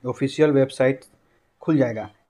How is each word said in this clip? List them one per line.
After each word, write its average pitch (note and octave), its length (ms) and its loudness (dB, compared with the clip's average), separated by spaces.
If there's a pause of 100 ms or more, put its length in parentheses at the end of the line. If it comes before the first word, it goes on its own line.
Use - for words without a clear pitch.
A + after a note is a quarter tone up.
ऑफिशियल C#3 460 0
वेबसाइट C3+ 540 0 (560)
खुल D#3 160 0
जाएगा, A2 320 -2 (200)